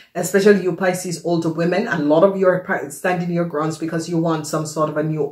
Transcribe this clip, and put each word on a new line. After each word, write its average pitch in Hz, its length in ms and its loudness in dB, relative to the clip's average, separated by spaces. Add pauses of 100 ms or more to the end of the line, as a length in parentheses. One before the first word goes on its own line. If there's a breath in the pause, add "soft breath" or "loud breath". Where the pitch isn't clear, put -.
(140 loud breath)
especially 196 480 4
you 175 120 0
Pisces 175 480 -4
older 165 280 0
women. 170 360 0
A 175 120 -2
lot 151 260 4
of 190 140 4
you 185 100 2
are 175 160 2
pi-, 175 240 -4
standing 175 420 -2
your 170 140 0
grounds 156 320 -4
because 165 320 -6
you 175 80 -2
want 165 300 0
some 151 180 -4
sort 151 240 -2
of 156 80 -6
a 156 60 0
new 156 300 -2